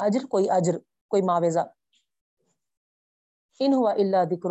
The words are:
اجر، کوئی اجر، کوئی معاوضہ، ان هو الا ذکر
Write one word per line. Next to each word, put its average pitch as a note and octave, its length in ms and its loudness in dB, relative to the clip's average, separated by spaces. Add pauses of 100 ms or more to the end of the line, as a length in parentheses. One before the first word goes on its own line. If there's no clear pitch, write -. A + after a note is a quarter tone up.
اجر، G#3+ 260 -2
کوئی G3 240 0
اجر، F3+ 280 0 (320)
کوئی G3 120 2
معاوضہ، E3+ 420 0 (2000)
ان C4+ 140 2
هو B3 140 2
الا G3 360 0
ذکر F3 260 -4